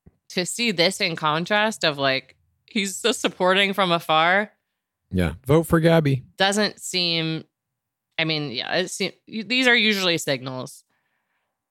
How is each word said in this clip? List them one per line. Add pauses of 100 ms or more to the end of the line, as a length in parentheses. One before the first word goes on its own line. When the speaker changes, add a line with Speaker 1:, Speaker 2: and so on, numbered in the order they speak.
(280)
Speaker 1:
to
see
this
in
contrast
of,
like, (300)
he's
just
supporting
from
afar. (600)
Speaker 2:
Yeah. (120)
Vote
for
Gabby. (120)
Speaker 1:
Doesn't
seem, (760)
I
mean,
yeah,
it
seem, (160)
these
are
usually
signals. (880)